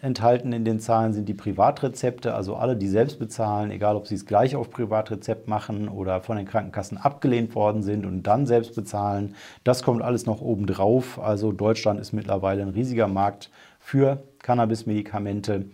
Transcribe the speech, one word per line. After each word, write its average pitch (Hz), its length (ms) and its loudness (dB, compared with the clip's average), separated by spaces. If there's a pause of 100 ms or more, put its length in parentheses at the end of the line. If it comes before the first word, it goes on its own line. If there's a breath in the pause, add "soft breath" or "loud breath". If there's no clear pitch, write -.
enthalten 123 500 2
in 117 140 -2
den 110 160 0
Zahlen 113 320 2
sind 104 160 -4
die 104 40 -4
Privatrezepte, 123 1000 0
also 101 240 -4
alle, 123 180 0
die 98 140 -2
selbst 117 300 2
bezahlen, 104 520 -2
egal 104 240 2
ob 104 100 -6
sie 107 100 -6
es - 100 -8
gleich 127 320 4
auf 120 120 -6
Privatrezept 110 800 -4
machen 104 400 -4
oder 95 320 -4
von 110 160 -6
den 101 100 -4
Krankenkassen 98 520 -6
abgelehnt 120 580 0
worden 107 280 2
sind 101 220 -2
und 92 180 -6
dann 117 220 2
selbst 117 300 2
bezahlen. 101 600 -4 (280 loud breath)
Das 123 180 2
kommt 117 200 2
alles 117 240 -2
noch 110 160 -2
oben 104 240 0
drauf. 104 580 2
Also 107 300 0
Deutschland 107 480 2
ist 107 100 -12
mittlerweile 98 520 0
ein 98 80 -4
riesiger 113 360 0
Markt 98 420 -2 (300 soft breath)
für 139 440 2 (160)
Cannabis-Medikamente. 104 1300 0